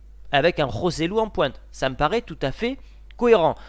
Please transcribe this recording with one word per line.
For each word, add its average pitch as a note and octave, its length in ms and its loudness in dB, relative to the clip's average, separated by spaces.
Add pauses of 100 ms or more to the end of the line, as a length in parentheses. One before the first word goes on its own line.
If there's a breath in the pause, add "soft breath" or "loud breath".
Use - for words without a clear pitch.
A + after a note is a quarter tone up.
(320)
avec D3+ 260 2
un D3 100 0
José D3+ 380 -2
Lu G#3 120 -2
en A3 100 0
pointe ? D3 320 -2 (100)
Ça - 200 -4
me B2+ 40 -6
paraît E3 280 0
tout - 200 -14
à C#3 80 -2
fait A#3+ 280 -4 (380 soft breath)
cohérent. G3+ 380 4 (140 loud breath)